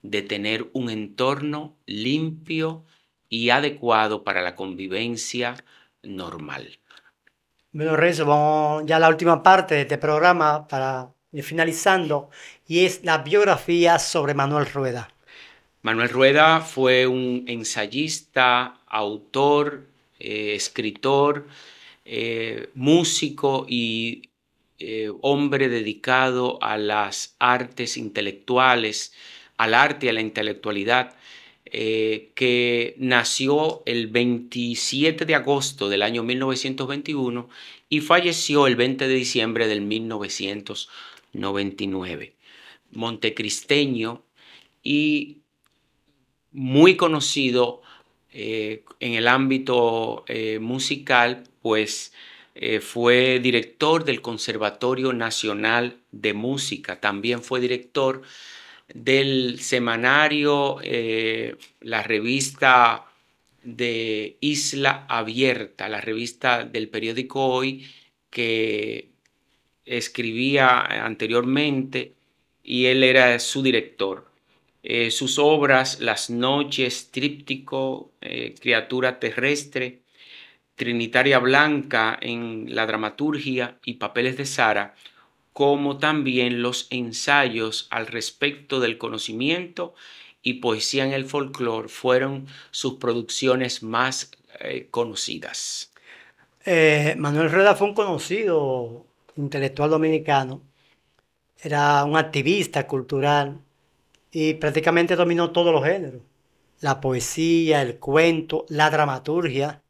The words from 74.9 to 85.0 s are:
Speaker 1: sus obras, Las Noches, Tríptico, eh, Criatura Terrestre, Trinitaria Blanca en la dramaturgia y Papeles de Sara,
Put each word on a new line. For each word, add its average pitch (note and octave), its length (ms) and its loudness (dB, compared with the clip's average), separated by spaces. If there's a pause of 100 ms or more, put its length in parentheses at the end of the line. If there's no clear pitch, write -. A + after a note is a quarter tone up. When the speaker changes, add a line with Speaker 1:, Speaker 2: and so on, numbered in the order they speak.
Speaker 1:
sus - 260 -2
obras, C#3+ 640 4
Las A2+ 300 -2
Noches, C3 800 -2
Tríptico, C3+ 1000 -6 (100)
eh, - 380 -10
Criatura B2+ 600 -2
Terrestre, B2+ 800 -4 (760)
Trinitaria A#2+ 640 2
Blanca C3+ 840 2
en A#2 520 -8
la A2+ 140 -2
dramaturgia B2 960 -4
y B2 120 -8
Papeles B2 420 -4
de C#3 80 -6
Sara, G#2+ 500 0 (640)